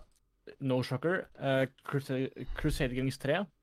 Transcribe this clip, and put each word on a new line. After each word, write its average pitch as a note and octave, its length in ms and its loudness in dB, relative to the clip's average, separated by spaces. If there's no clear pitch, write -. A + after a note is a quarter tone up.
No B2+ 220 2
Shocker, D#3 440 0
eh, C3+ 280 2
Crusade, C3+ 460 -2
Crusader C#3 400 0
Kings C3 240 0
tre E3 260 0